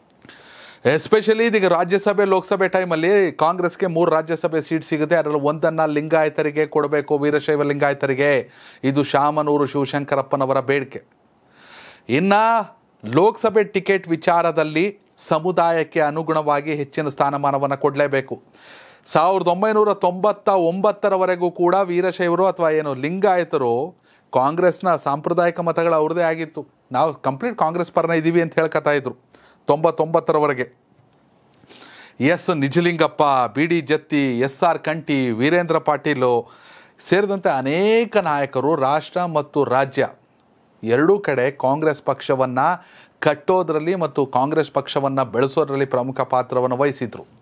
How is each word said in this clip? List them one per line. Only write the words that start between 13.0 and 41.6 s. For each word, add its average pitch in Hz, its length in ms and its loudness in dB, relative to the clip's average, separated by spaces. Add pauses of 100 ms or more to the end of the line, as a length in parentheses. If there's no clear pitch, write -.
ಲೋಕಸಭೆ 208 580 2
ಟಿಕೆಟ್ 190 440 -2
ವಿಚಾರದಲ್ಲಿ 165 920 -2 (280)
ಸಮುದಾಯಕ್ಕೆ 165 720 0
ಅನುಗುಣವಾಗಿ 151 760 -2
ಹೆಚ್ಚಿನ 143 320 -6
ಸ್ಥಾನಮಾನವನ್ನ 139 680 -2
ಕೊಡಲೇಬೇಕು. 135 680 -2 (640)
ಸಾವಿರದ 175 420 2
ಒಂಬೈನೂರ 208 460 2
ತೊಂಬತ್ತ 190 560 0
ಒಂಬತ್ತರವರೆಗೂ 185 1000 0
ಕೂಡ 175 320 2
ವೀರಶೈವರು 175 600 0
ಅಥವಾ 175 240 0
ಏನು 156 240 -2
ಲಿಂಗಾಯತರು 165 1000 -2 (380)
ಕಾಂಗ್ರೆಸ್ನ 165 600 2
ಸಾಂಪ್ರದಾಯಿಕ 170 640 -2
ಮತಗಳು 170 360 0
ಅವ್ರದ್ದೇ 160 280 0
ಆಗಿತ್ತು. 160 440 -4 (240)
ನಾವು 143 220 0
ಕಂಪ್ಲೀಟ್ 139 440 -6
ಕಾಂಗ್ರೆಸ್ 170 340 -2
ಪರನೇ 165 260 0
ಇದೀವಿ 165 240 2
ಅಂತ 165 180 -2
ಹೇಳ್ಕೊತಾ 151 320 0
ಇದ್ರು 131 420 -4 (340)
ತೊಂಬತ್ತೊಂಬತ್ತರವರೆಗೆ. 156 1040 0 (1500)
ಎಸ್ 170 380 0
ನಿಜಲಿಂಗಪ್ಪ, 156 640 0 (320)
ಬಿ 151 120 0
ಡಿ 165 140 0
ಜತ್ತಿ, 139 580 -2
ಎಸ್ 135 240 -2
ಆರ್ 160 160 2
ಕಂಠಿ, 143 520 -2
ವೀರೇಂದ್ರ 160 460 0
ಪಾಟೀಲು 139 720 0 (480)
ಸೇರಿದಂತೆ 196 500 0
ಅನೇಕ 202 680 0
ನಾಯಕರು 143 580 0
ರಾಷ್ಟ್ರ 151 500 -2
ಮತ್ತು 151 380 -2
ರಾಜ್ಯ 131 460 0 (760)
ಎರಡೂ 151 360 4
ಕಡೆ 139 320 0
ಕಾಂಗ್ರೆಸ್ 147 500 -2